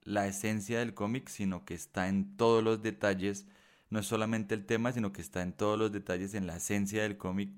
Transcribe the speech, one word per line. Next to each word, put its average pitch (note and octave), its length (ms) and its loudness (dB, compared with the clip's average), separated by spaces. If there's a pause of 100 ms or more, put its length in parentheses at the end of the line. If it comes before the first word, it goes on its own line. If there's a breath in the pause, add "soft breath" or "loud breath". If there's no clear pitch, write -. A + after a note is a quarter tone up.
la G2+ 240 2
esencia G#2+ 540 -2
del A#2 140 -2
cómic, A2+ 340 -2
sino F#2+ 360 -4
que F2 100 -10
está F#2 340 -4
en G2 280 0
todos A2+ 280 6
los A2 180 4
detalles. G2+ 640 0 (440 soft breath)
No G#2+ 100 -2
es G#2 60 -4
solamente A2 480 0
el G2+ 120 -4
tema, A#2 260 2
sino G#2+ 200 -2
que F2+ 100 -12
está F2+ 200 -4
en F2+ 100 -2
todos G#2 260 2
los G#2+ 140 2
detalles, G2 420 -4
en G2 120 -2
la E2 100 -4
esencia G#2 460 0
del G#2 160 -2
cómic, G2 400 -2